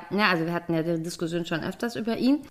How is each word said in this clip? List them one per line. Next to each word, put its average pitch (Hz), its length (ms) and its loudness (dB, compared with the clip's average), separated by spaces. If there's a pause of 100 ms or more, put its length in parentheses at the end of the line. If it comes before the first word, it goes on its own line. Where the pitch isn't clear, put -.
ja, 202 220 4
also 165 160 2
wir 170 80 0
hatten 170 180 -2
ja 160 100 2
die 165 200 0
Diskussion 170 420 -4
schon 165 180 -2
öfters 226 320 -4
über 226 220 -2
ihn. 277 340 4